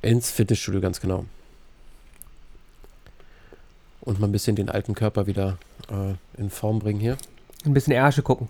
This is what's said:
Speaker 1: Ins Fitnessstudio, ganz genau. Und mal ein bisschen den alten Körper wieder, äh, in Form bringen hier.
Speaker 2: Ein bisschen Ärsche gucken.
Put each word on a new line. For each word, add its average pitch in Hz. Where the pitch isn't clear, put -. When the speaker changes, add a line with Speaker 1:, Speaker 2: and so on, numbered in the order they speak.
Speaker 1:
Ins 117
Fitnessstudio, 98
ganz 92
genau. 92
Und 98
mal 104
ein 101
bisschen 104
den 104
alten 104
Körper 104
wieder, 98
äh, 98
in 101
Form 107
bringen 104
hier. 120
Speaker 2:
Ein 147
bisschen 139
Ärsche 135
gucken. -